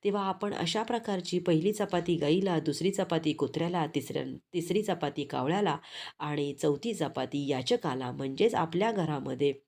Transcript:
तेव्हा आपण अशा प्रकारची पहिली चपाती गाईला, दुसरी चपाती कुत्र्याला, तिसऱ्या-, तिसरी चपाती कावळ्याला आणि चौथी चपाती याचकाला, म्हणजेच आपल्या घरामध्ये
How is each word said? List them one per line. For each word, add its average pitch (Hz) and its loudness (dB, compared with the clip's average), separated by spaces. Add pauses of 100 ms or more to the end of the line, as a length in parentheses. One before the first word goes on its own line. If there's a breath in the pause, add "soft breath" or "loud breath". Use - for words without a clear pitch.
तेव्हा 202 2
आपण 196 -2
अशा 208 0
प्रकारची 208 -2
पहिली 175 4
चपाती 180 0
गाईला, 170 4
दुसरी 151 0
चपाती 165 0
कुत्र्याला, 165 0 (100)
तिसऱ्या-, 131 -4 (160)
तिसरी 175 0
चपाती 160 -2
कावळ्याला 151 0 (420 loud breath)
आणि 147 -2
चौथी 147 0
चपाती 139 -2
याचकाला, 131 0
म्हणजेच 135 0
आपल्या 175 2
घरामध्ये 143 0 (140)